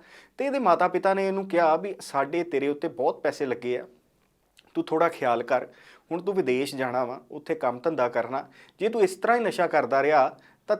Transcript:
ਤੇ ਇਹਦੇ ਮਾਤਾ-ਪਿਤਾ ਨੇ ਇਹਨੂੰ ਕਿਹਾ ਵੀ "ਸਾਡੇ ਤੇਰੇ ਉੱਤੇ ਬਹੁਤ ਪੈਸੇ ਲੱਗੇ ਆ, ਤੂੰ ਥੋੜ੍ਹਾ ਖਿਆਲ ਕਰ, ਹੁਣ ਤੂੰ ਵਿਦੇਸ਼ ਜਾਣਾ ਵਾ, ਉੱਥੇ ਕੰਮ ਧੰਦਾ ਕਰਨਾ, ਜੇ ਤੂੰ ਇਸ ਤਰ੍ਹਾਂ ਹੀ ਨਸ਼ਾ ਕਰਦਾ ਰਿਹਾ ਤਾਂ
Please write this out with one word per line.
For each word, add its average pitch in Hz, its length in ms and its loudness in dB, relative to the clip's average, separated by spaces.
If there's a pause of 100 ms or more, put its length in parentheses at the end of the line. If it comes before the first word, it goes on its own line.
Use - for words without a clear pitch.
(380)
ਤੇ 262 80 -2
ਇਹਦੇ 277 120 -2
ਮਾਤਾ-ਪਿਤਾ 180 560 2
ਨੇ 190 140 -2
ਇਹਨੂੰ 196 200 -4
ਕਿਹਾ 165 280 4
ਵੀ 190 240 -4
"ਸਾਡੇ 143 440 -2
ਤੇਰੇ 143 240 -2
ਉੱਤੇ 147 200 -4
ਬਹੁਤ 143 320 -2
ਪੈਸੇ 147 260 -2
ਲੱਗੇ 123 320 -4
ਆ, - 80 -10 (880)
ਤੂੰ 165 100 -2
ਥੋੜ੍ਹਾ 165 240 2
ਖਿਆਲ 123 340 0
ਕਰ, 127 240 0 (460)
ਹੁਣ 175 100 -6
ਤੂੰ 196 120 -2
ਵਿਦੇਸ਼ 139 400 0
ਜਾਣਾ 127 300 -2
ਵਾ, 123 160 -10 (100)
ਉੱਥੇ 156 240 -6
ਕੰਮ 123 260 -4
ਧੰਦਾ 131 280 0
ਕਰਨਾ, 120 400 -4 (320)
ਜੇ 202 80 0
ਤੂੰ 226 140 2
ਇਸ 185 140 2
ਤਰ੍ਹਾਂ 233 220 2
ਹੀ 233 60 -2
ਨਸ਼ਾ 175 220 0
ਕਰਦਾ 139 360 2
ਰਿਹਾ 143 340 4 (300)
ਤਾਂ 214 140 2